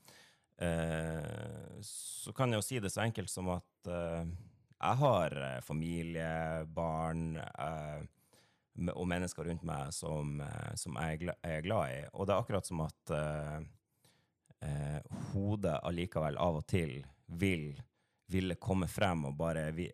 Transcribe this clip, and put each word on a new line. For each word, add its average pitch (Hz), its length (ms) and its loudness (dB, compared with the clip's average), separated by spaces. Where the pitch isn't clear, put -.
eh, 80 1200 -2
så - 540 -10
kan 127 180 4
jeg 107 80 4
jo 98 60 0
si 123 140 0
det 95 120 0
så 104 120 2
enkelt 110 280 0
som 92 180 -2
at, - 360 -4
eh, 85 380 -2
jeg 101 160 4
har, 101 340 6
eh, 67 280 -4
familie, 80 1080 -2
barn, 80 720 0
eh, 76 640 -6
me-, 87 200 0
og 90 100 -2
mennesker 87 400 0
rundt 85 160 -4
meg 76 300 -4
som, 73 480 -2
eh, 73 340 -6
som 78 200 -6
jeg 78 180 0
er 78 60 -2
gla-, 85 260 -2
er 78 180 -2
glad 90 280 2
i. 65 240 -6
Og 95 120 -2
det 101 80 8
er 101 80 6
akkurat 98 240 0
som 85 140 -2
at, - 300 -4
eh, 76 500 0
eh, 73 380 -2
hodet 98 480 2
allikevel 85 560 0
av 85 180 4
og 78 100 -2
til 71 380 2
vil, 85 460 2
ville 92 280 2
komme 95 320 2
frem 90 380 4
og 71 100 -2
bare 80 360 0
vi-, 82 220 -4